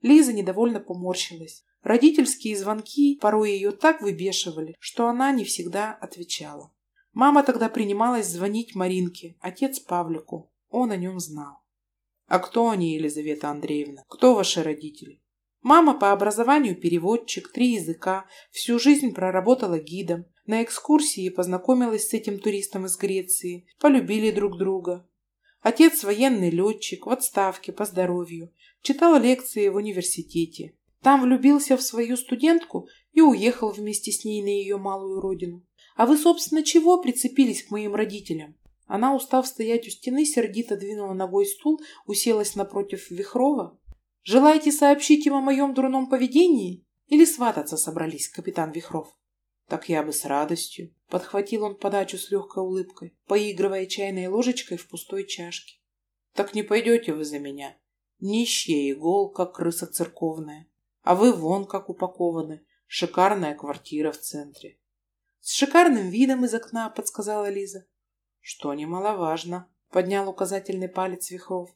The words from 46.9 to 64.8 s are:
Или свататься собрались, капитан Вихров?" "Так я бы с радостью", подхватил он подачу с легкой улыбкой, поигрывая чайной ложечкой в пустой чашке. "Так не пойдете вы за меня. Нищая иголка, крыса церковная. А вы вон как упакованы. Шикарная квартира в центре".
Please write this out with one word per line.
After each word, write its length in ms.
Или 160
свататься 520
собрались, 520
капитан 420
Вихров?" 460
"Так 220
я 160
бы 80
с 120
радостью", 680
подхватил 560
он 120
подачу 400
с 140
легкой 320
улыбкой, 540
поигрывая 600
чайной 420
ложечкой 500
в 100
пустой 380
чашке. 540
"Так 200
не 80
пойдете 500
вы 120
за 160
меня. 360
Нищая 720
иголка, 540
крыса 400
церковная. 840
А 120
вы 180
вон 340
как 220
упакованы. 760
Шикарная 680
квартира 580
в 60
центре". 600